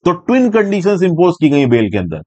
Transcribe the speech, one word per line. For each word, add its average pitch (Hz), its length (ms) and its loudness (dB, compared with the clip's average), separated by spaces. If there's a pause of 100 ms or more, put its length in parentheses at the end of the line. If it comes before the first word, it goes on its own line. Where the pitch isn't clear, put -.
तो 180 60 4
ट्विन 247 380 0
कंडीशंस 202 540 0
इंपोज 175 380 0
की 156 80 2
गई 143 160 2
बेल 117 260 0
के 104 60 -4
अंदर 80 300 -6